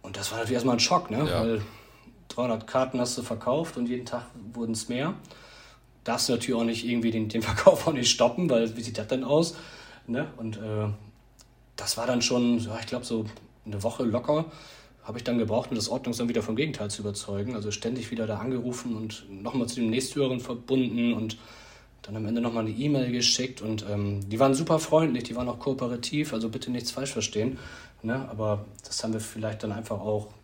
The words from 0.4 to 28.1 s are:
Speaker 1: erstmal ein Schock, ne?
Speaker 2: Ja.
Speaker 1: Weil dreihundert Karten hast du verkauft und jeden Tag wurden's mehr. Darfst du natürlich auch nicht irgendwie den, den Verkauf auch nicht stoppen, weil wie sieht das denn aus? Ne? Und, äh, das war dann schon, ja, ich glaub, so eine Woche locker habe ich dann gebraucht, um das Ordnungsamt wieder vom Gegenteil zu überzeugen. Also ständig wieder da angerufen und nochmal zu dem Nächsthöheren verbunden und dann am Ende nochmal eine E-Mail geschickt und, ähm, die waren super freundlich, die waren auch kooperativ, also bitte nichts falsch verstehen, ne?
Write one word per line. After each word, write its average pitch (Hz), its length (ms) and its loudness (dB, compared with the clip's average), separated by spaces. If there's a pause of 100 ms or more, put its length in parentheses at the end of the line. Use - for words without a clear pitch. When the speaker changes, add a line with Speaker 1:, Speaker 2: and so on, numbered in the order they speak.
Speaker 1:
erstmal 123 200 4
ein 117 40 0
Schock, - 300 4
ne? 135 180 0
Speaker 2:
Ja. 87 140 2
Speaker 1:
Weil 113 200 2 (680)
dreihundert 117 380 -2
Karten 131 340 2
hast 120 180 0
du 117 40 -6
verkauft 127 540 -2
und 120 120 0
jeden 123 180 -4
Tag 120 200 -6 (260)
wurden's 113 360 -4
mehr. 139 260 0 (920)
Darfst 117 240 0
du 127 60 4
natürlich 117 260 2
auch 117 40 2
nicht 113 220 0
irgendwie 117 240 2
den, 110 180 0
den 117 140 0
Verkauf 135 460 8
auch 160 40 4
nicht 123 180 4
stoppen, 139 380 4
weil 113 280 4
wie 117 60 -6
sieht 107 160 -4
das 107 100 -6
denn 131 160 0
aus? 151 320 4 (500)
Ne? 120 300 -2
Und, 110 220 -6
äh, 107 300 -2 (840)
das - 220 -4
war 117 100 -2
dann 123 160 4
schon, 120 380 4
ja, 107 200 -6
ich - 60 -10
glaub, 123 180 -6
so 110 220 -2 (400)
eine 104 160 -6
Woche 113 220 -2
locker 151 420 2 (560)
habe 113 160 -8
ich - 60 -10
dann 120 140 2
gebraucht, 113 320 0
um 123 60 -2
das 107 120 -2
Ordnungsamt 120 400 -2
wieder 113 140 2
vom 110 140 -2
Gegenteil 131 340 -2
zu - 120 -8
überzeugen. 104 520 -4
Also 104 160 -4
ständig 120 400 -4
wieder 113 160 -2
da 104 120 -2
angerufen 120 580 -4
und 110 340 -8
nochmal 113 380 -2
zu - 80 -6
dem 113 140 2
Nächsthöheren 131 500 2
verbunden 120 720 2
und 107 260 -2 (640)
dann 101 140 -10
am 107 100 -4
Ende 117 140 0
nochmal 113 240 0
eine 107 100 -2
E-Mail 131 360 2
geschickt 123 520 2
und, 110 280 -2
ähm, 101 380 -2
die 110 100 -2
waren 135 160 8
super 160 240 4
freundlich, 156 460 4
die 113 100 -8
waren 123 140 -2
auch 117 100 -4
kooperativ, 131 760 -2
also 113 160 -2
bitte 131 220 -6
nichts 120 220 -4
falsch 135 200 -4
verstehen, 113 460 0 (460)
ne? 127 260 -2